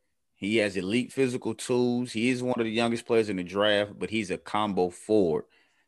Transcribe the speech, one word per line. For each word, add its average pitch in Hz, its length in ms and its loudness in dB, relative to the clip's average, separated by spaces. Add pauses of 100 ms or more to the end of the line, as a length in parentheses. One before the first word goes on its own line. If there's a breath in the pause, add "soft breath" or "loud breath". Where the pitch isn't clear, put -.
(360)
He 104 220 0
has 104 180 2
elite 104 380 -2
physical 123 400 -2
tools. 123 600 0
He 117 160 2
is 123 120 0
one 123 180 -2
of 113 60 0
the 110 60 -4
youngest 117 340 0
players 113 240 2
in 101 80 -2
the 90 60 -4
draft, 101 560 2
but 92 100 -6
he's 101 220 -4
a 85 80 -4
combo 98 500 0
forward. 90 560 2 (420)